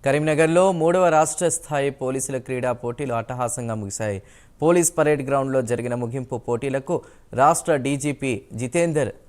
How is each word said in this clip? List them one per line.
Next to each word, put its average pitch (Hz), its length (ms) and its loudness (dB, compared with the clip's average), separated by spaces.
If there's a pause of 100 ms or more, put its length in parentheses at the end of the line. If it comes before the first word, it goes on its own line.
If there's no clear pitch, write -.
కరీంనగర్లో 156 720 4
మూడవ 175 280 4
రాష్ట్ర 156 400 2
స్థాయి 143 420 -2
పోలీసుల 135 560 -4
క్రీడా 127 260 -2
పోటీలు 120 480 -6
అట్టహాసంగా 120 540 -6
ముగిశాయి. 104 480 -6 (400)
పోలీస్ 170 360 4
పరేడ్ 151 300 2
గ్రౌండ్లో 135 340 0
జరిగిన 120 320 -4
ముగింపు 123 420 -6 (120)
పోటీలకు 135 540 -4 (400)
రాష్ట్ర 165 340 4
డీజీపీ 139 680 -2 (120)
జితేందర్ 143 580 0 (160)